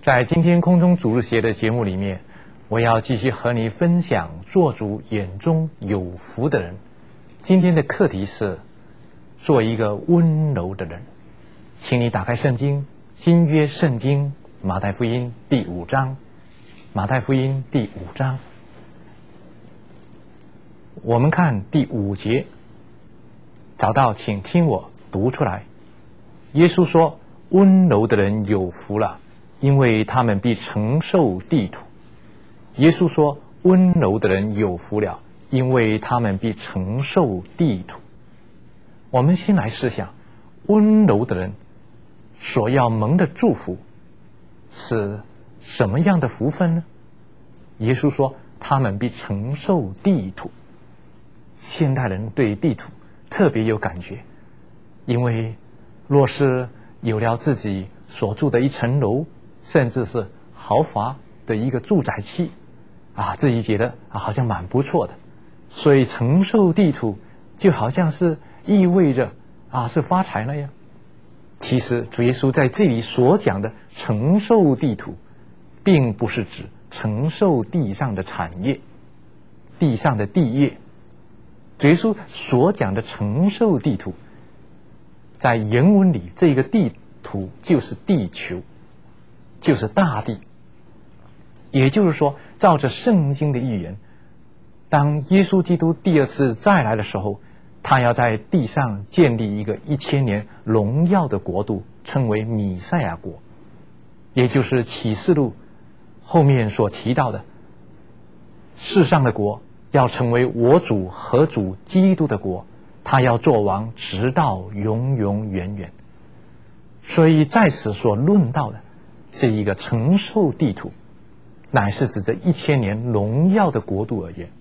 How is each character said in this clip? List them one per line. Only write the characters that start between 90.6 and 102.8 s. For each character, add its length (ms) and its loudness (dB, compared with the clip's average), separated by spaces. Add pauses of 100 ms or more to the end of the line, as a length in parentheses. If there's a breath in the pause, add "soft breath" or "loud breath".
也 180 4
就 160 2
是 60 2
说， 240 0 (240 loud breath)
照 180 6
着 100 -2
圣 420 2
经 220 -2
的 60 -2
预 240 -4
言， 140 -10 (920 soft breath)
当 280 2 (140)
耶 120 6
稣 180 2
基 160 0
督 160 0
第 280 2
二 60 2
次 280 0
再 300 2
来 100 0
的 80 -4
时 160 -6
候， 220 -6 (420 soft breath)
他 160 2
要 140 2
在 240 2
地 320 -2
上 380 -4
建 300 2
立 220 -4
一 60 -4
个 200 -4
一 120 -2
千 280 -2
年 220 -2 (160 loud breath)
荣 460 2
耀 180 2
的 140 -4
国 240 -4
度， 180 -6 (220)
称 240 -2
为 160 -2
弥 320 -4
赛 260 -4